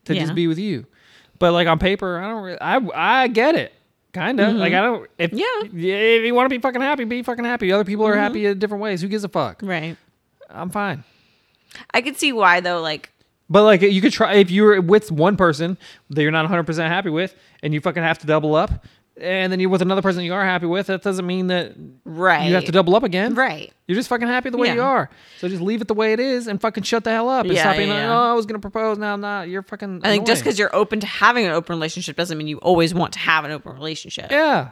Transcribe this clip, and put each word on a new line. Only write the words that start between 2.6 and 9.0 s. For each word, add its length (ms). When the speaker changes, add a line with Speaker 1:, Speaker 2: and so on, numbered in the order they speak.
Speaker 1:
I, 640
I 40
get 280
it. 180
Kinda. 340
Speaker 2:
Mm-hmm. 100
Speaker 1:
Like, 160
I 80
don't, 360
if, 140
Speaker 2:
Yeah. 140
Speaker 1:
if 600
you 100
wanna 140
be 80
fucking 240
happy, 240
be 180
fucking 220
happy. 260
Other 140
people 220
are 60
Speaker 2:
Mm-hmm. 80
Speaker 1:
happy 240
in 140
different 220
ways. 200